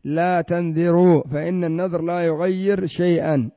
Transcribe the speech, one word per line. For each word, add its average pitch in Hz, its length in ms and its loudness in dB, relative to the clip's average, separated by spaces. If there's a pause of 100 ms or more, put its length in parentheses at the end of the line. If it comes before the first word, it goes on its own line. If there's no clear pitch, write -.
لا 170 380 0
تنذروا، 170 840 2
فإن 160 360 -4
النذر 170 380 -2
لا 170 240 -2
يغير 185 600 0
شيئاً. 160 720 0